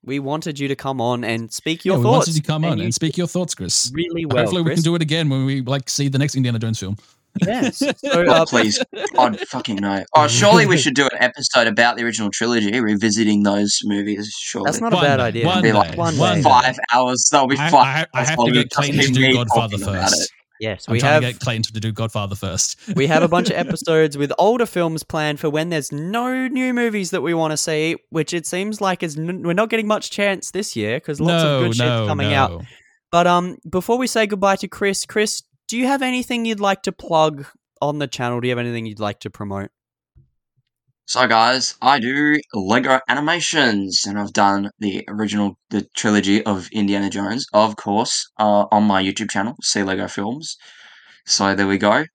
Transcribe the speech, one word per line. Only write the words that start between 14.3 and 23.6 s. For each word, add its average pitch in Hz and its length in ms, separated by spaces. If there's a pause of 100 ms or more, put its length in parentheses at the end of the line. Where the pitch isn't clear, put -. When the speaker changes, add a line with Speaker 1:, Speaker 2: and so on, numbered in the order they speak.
Speaker 3:
surely. - 320
Speaker 1:
That's - 100
not 226 120
a - 20
Speaker 2:
One 160 100
Speaker 1:
bad 139 120
Speaker 2:
day. 127 60
Speaker 1:
idea. 113 220
Speaker 2:
One - 140
Speaker 3:
It'd - 40
be, 107 140
like, 90 140
Speaker 2:
day. - 60
Speaker 1:
One 165 200
Speaker 2:
One 170 200
Speaker 1:
day. 147 60
Speaker 3:
five 127 340
Speaker 2:
day. - 40 (120)
Speaker 3:
hours. 127 360
That'll 139 180
be 139 120
Speaker 2:
I, 151 100
Speaker 3:
five 139 440
Speaker 2:
I, - 40
I - 40
Speaker 3:
hours 127 80
Speaker 2:
have 160 80
to 120 40
Speaker 3:
long 120 120
Speaker 2:
get 123 60
Speaker 3:
of 120 100
just - 60
Speaker 2:
Clayton 143 380
to 131 60
Speaker 3:
me 131 80
Speaker 2:
do 131 60
Godfather 117 440
Speaker 3:
talking 95 60 (120)
about 92 160
Speaker 2:
first. - 100
Speaker 3:
it. - 80 (320)
Speaker 1:
Yes, 107 280
Speaker 2:
I'm - 20
Speaker 1:
we 113 80
Speaker 2:
trying 139 140
Speaker 1:
have 156 100
Speaker 2:
to 123 80
get - 80
Clayton 113 240 (100)
to 110 60
do 110 140
Godfather 104 420
first. - 420 (100)
<laughs> 196 80
Speaker 1:
we - 120
have 160 160
a 170 60
bunch 175 200
of - 60
episodes 160 640